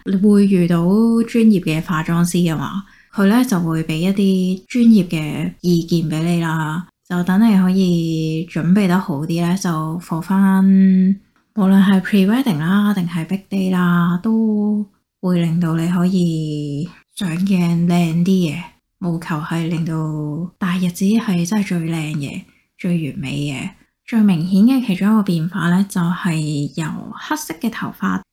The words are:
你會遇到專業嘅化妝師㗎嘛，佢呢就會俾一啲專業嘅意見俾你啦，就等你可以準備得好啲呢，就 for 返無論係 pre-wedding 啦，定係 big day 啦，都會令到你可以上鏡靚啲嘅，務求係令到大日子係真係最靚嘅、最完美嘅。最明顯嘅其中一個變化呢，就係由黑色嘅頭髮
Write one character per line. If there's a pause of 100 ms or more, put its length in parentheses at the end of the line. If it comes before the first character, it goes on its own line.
你
會
遇
到 (400)
專
業
嘅
化
妝
師 (160)
㗎
嘛， (320)
佢
呢
就
會
俾
一
啲
專
業
嘅
意
見
俾
你
啦， (200)
就
等
你
可
以
準
備
得
好
啲
呢，
就 (300)
for
返 (880)
無
論
係
pre-wedding
啦，
定
係
big
day
啦，
都 (380)
會
令
到
你
可
以 (260)
上
鏡
靚
啲
嘅， (420)
務
求
係
令
到
大
日
子
係
真
係
最
靚
嘅、 (380)
最
完
美 (160)
嘅。 (360)
最
明
顯
嘅
其
中
一
個
變
化
呢，
就
係 (100)
由
黑
色
嘅
頭
髮 (120)